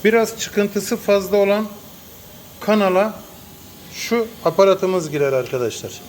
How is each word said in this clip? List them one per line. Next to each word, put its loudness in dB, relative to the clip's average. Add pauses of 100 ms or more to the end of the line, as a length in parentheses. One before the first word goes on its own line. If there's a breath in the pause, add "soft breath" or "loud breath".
Biraz 2
çıkıntısı -2
fazla 0
olan 2 (920)
kanala 2 (760)
şu -2 (180)
aparatımız 2
girer 0
arkadaşlar. -4 (180)